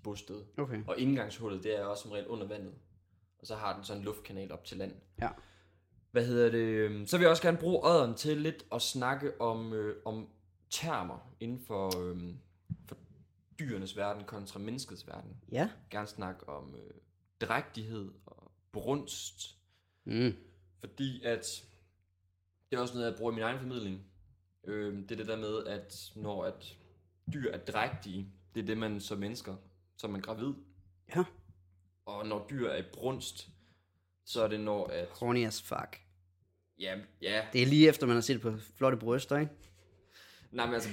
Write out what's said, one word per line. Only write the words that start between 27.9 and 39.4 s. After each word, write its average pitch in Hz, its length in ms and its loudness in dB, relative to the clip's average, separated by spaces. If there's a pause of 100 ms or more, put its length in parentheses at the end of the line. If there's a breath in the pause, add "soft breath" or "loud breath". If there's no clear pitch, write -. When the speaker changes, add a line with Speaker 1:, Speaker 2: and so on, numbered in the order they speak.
Speaker 1:
det 113 60 0
er 101 40 -2
det, 110 120 0
man 107 240 -2
som 101 180 -6
mennesker, 101 360 -6 (420)
så 117 100 -6
er 104 40 -2
man 98 100 -2
gravid. 113 320 -2 (640)
Speaker 2:
Ja. 180 80 6 (840)
Speaker 1:
Og 104 220 -6
når 104 220 -2
dyr 127 200 0
er 69 80 0
i 95 60 -2 (100)
brunst, - 540 -4 (800 soft breath)
så 117 180 2
er 110 40 4
det 107 120 0
når, 104 280 0
at 87 240 -2
Speaker 2:
Horny 120 340 2
as 110 160 -4
fuck. - 380 -6 (800)
Speaker 1:
Ja, 95 180 -4 (240)
ja. 104 200 2 (120)
Speaker 2:
Det 123 80 6
er 127 40 8
lige 151 240 12
efter, 147 180 4
man 120 80 8
har 117 60 4
set 117 200 0
på 113 120 0 (220)
flotte 131 220 4
bryster, 120 400 0
ikke? 151 140 0 (1000 soft breath)